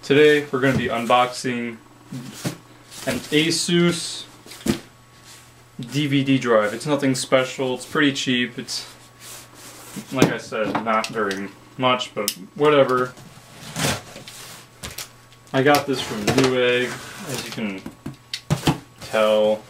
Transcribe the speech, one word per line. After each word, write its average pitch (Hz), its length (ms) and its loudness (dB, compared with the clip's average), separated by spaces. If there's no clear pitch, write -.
Today 147 500 6
we're 131 80 -2
gonna 131 160 4
be 120 120 0
unboxing 120 880 0
an 123 140 -2
Asus 170 960 0
D 143 280 -4
V 139 160 2
D 135 160 2
drive. 110 340 2
It's 120 140 -8
nothing 139 260 0
special, 131 640 0
it's 123 100 -10
pretty 147 260 2
cheap, 123 460 -2
it's, - 340 -10
like 135 200 4
I 113 80 -6
said, 107 440 -4
not 110 260 0
very 101 380 -4
much, 127 380 0
but 104 160 -2
whatever. 135 580 4
I 135 80 2
got 143 240 4
this 135 160 -2
from 110 240 -6
Newegg, 123 600 2
as 131 160 -6
you - 60 -10
can 98 320 -6
tell. 107 580 4